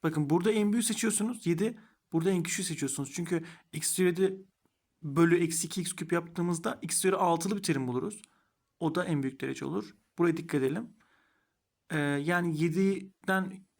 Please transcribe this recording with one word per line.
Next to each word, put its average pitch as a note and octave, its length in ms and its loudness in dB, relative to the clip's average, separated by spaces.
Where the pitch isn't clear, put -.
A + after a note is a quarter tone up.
Bakın D3+ 280 0
burada F3+ 220 4
en G#3 200 4
büyüğü A#3 100 0
seçiyorsunuz, A3+ 640 -2
yedi. F#3 320 0
Burada E3 180 2
en F3+ 120 2
küçüğü F3 220 -4
seçiyorsunuz. C#3+ 480 -4
Çünkü E3 320 -2
x D#3 200 -2
üzeri F#3 140 2
yedi F#3+ 360 0
bölü E3 340 4
eksi E3+ 300 0
iki F#3 140 -6
x F3+ 120 -4
küp E3 200 -4
yaptığımızda E3+ 720 -2
x - 140 -4
üzeri F#3+ 200 2
altılı F3 400 2
bir G3+ 60 -6
terim C3+ 260 0
buluruz. C3 340 -4
O D#3+ 140 0
da F3+ 100 0
en D#3 180 0
büyük C3 180 -4
derece C3+ 240 -6
olur. F3+ 320 -6
Buraya E3+ 180 4
dikkat E3 260 -2
edelim. C3 280 -2
Ee, D#3+ 80 -2
yani D#3 640 0
yediden F#3+ 920 0